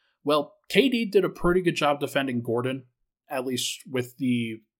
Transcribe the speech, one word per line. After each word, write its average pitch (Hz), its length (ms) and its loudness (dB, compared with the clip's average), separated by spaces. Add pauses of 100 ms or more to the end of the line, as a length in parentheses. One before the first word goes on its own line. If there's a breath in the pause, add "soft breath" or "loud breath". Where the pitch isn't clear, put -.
(240)
Well, 147 320 0 (140)
K 262 200 4
D 233 160 0
did 190 200 2
a 175 40 0
pretty 180 320 2
good 170 140 0
job 147 240 2
defending 135 420 -2
Gordon, 123 420 -2 (460)
at 131 160 -4
least 127 400 -4
with 123 320 -4
the 120 440 -2 (180)